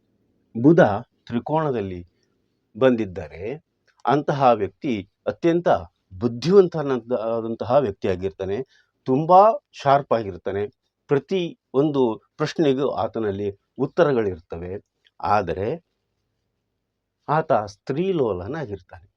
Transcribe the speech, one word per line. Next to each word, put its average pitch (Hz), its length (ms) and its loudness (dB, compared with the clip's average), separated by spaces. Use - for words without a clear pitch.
ಬುಧ 156 260 6
ತ್ರಿಕೋಣದಲ್ಲಿ 120 760 -4
ಬಂದಿದ್ದರೆ 98 680 0
ಅಂತಹ 139 440 2
ವ್ಯಕ್ತಿ 107 340 -6
ಅತ್ಯಂತ 170 380 0
ಬುದ್ಧಿವಂತನಾದಂತಹ 117 1500 0
ವ್ಯಕ್ತಿಯಾಗಿರ್ತಾನೆ, 95 720 -4
ತುಂಬಾ 160 340 6
ಶಾರ್ಪ್ 139 320 2
ಆಗಿರ್ತಾನೆ, 98 500 -4
ಪ್ರತಿ 147 320 -2
ಒಂದು 143 280 2
ಪ್ರಶ್ನೆಗೂ 143 500 0
ಆತನಲ್ಲಿ 104 460 -4
ಉತ್ತರಗಳಿರ್ತವೆ. 98 840 -2
ಆದರೆ 98 480 -2
ಆತ 156 240 0
ಸ್ತ್ರೀಲೋಲನಾಗಿರ್ತಾನೆ, 131 1400 -4